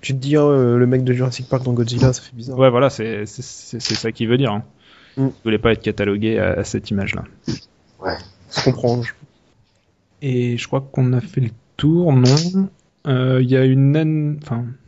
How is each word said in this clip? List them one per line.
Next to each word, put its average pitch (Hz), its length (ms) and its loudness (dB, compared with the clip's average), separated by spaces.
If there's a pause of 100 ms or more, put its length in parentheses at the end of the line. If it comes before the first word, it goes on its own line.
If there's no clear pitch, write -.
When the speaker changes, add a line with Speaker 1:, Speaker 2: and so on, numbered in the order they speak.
Speaker 1:
Tu - 120 -6
te 135 60 -4
dis, 139 180 0
euh, 135 400 4
le 123 120 4
mec 127 160 2
de 127 80 0
Jurassic 127 360 -4
Park 127 140 -2
dans 127 100 -2
Godzilla, 120 400 2
ça - 80 -6
fait - 140 -20
bizarre. 123 240 -10
Speaker 2:
Ouais, 131 120 6
voilà, 127 200 2
c'est, 107 360 -6
c'est, 123 180 -14
c'est, - 360 -14
c'est - 140 -4
ça 113 160 -4
qu'il 113 160 -4
veut 123 120 2
dire, 135 120 0
hein. 104 140 -4 (520)
Speaker 1:
Mm. 135 100 0
Speaker 2:
Il - 180 -6
voulait 110 140 0
pas 113 120 2
être 110 120 0
catalogué 104 580 -2
à, 92 180 0
à 98 60 -2
cette - 260 -6
image-là. 98 320 -4 (800)
Speaker 3:
Ouais. - 140 -6 (400)
Speaker 1:
Je - 80 -4
comprends. 123 380 0
Je 117 100 -10 (1120)
Speaker 2:
Et 123 340 -2
je - 100 -8
crois 139 140 -2
qu'on 131 320 0
a 127 80 2
fait - 220 -6
le 113 80 -2 (260)
tour, 165 360 2
non ? 160 560 4 (380)
Euh, 131 360 0
il 127 80 0
y 131 60 4
a 131 80 4
une 139 320 4
an-, 156 460 -2
enfin, 120 220 -6 (240)